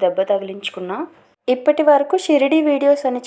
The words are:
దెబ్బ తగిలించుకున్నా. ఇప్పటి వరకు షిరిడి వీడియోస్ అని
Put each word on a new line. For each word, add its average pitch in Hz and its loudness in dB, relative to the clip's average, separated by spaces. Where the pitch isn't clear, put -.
దెబ్బ 180 0
తగిలించుకున్నా. 196 -6
ఇప్పటి 302 0
వరకు 285 2
షిరిడి 285 2
వీడియోస్ 285 2
అని 247 -4